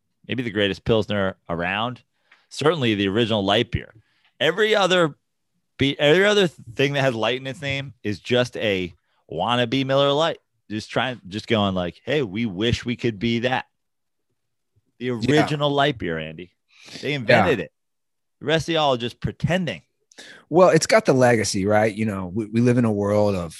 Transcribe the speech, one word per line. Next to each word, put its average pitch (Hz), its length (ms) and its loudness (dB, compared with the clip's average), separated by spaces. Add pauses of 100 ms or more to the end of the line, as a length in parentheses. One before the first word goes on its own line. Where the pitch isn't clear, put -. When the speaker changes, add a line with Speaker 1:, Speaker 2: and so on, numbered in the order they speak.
(280)
Speaker 1:
maybe 117 160 -4
the 110 80 -8
greatest 98 320 -2
Pilsner 104 500 0 (140)
around. 98 560 -6 (440)
Certainly 135 460 0
the 98 140 0
original 107 360 0
light 101 280 0
beer. - 200 -6 (460)
Every 208 380 2
other 180 400 2 (640)
be-, 139 200 -2
every 156 260 4
other 202 220 4
thing 143 460 -2
that 143 80 -2
has 131 160 0
light 117 240 -2
in 135 80 -12
its 131 120 -12
name 139 340 -8 (100)
is 104 160 -4
just 123 360 0
a 92 380 -2 (340)
wannabe 120 560 -2
Miller 139 280 2
Lite. 156 260 0 (320)
Just 104 180 -8
trying, 123 400 -4
just 104 200 -10
going 101 260 2
like, 90 280 -6
"Hey, 143 200 -2
we 110 240 -4
wish 107 360 -2
we 120 140 -6
could 110 220 -4
be 117 220 0
that." 123 260 -4 (1300)
The 120 80 -8
Speaker 2:
Yeah. 127 360 2
Speaker 1:
original 147 280 -2
light 143 280 0
beer, 82 200 -4
Andy. 80 340 -12 (500)
They 135 100 -4
invented 117 460 4
Speaker 2:
Yeah. 80 80 -4
Speaker 1:
it. - 60 -20 (680)
The 110 60 -12
rest 156 220 0
of 165 40 -2
y'all 151 220 2
are 120 40 0
just 117 220 -8
pretending. 131 640 -4 (640)
Speaker 2:
Well, 170 220 6
it's 156 160 4
got - 180 4
the 165 80 4
legacy, 117 540 2
right? 107 280 2
You 110 120 -4
know, 95 260 -6
we, 107 140 -4
we 110 160 -2
live 123 160 4
in 120 80 4
a 110 60 2
world 101 420 2
of 85 260 -6